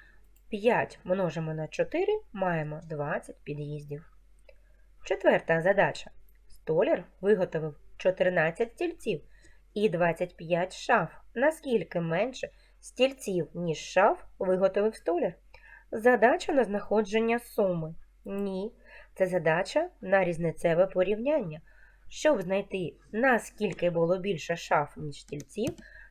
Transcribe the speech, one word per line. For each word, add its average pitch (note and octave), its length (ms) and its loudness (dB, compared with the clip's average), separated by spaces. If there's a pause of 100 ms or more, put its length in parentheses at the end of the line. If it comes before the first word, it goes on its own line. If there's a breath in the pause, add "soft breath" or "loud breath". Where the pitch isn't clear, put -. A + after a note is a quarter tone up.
(480 loud breath)
П'ять G3+ 560 0
множимо E3 500 -2
на D#3 140 -6
чотири, F4 440 0 (200)
маємо E3 520 -2
двадцять D#3+ 600 -6
під'їздів. D3 680 -10 (920 soft breath)
Четверта E3+ 580 2
задача. F#3 480 2 (380)
Столяр F#3 560 0 (160)
виготовив F3 560 0 (200)
чотирнадцять F3+ 760 0
стільців E4 480 -6 (540 soft breath)
і G#3 140 2
двадцять E3+ 480 0
п'ять F3 400 -2
шаф. G#3 340 0 (240)
Наскільки B3 680 0
менше F3 480 -2 (320 soft breath)
стільців, G#3+ 760 -2
ніж E3+ 240 -4
шаф, A3+ 460 2 (140)
виготовив G3 580 2
столяр? D#4+ 380 -2 (580 loud breath)
Задача A#3+ 600 4
на C4 120 4
знаходження G#3+ 760 0
суми. F3 560 -2 (300)
Ні. G3 480 -6 (420 loud breath)
Це F#3+ 120 2
задача F3+ 640 0 (100)
на F#3+ 240 2
різницеве E3+ 600 2
порівняння. G3 760 0 (480 soft breath)
Щоб C#4 340 2
знайти, F#3+ 520 -4 (180)
наскільки G#3 800 0
було E3+ 280 2
більше F3 380 -4
шаф, D#3 400 0
ніж D3+ 240 -10
стільців, G#3 540 -8 (360 loud breath)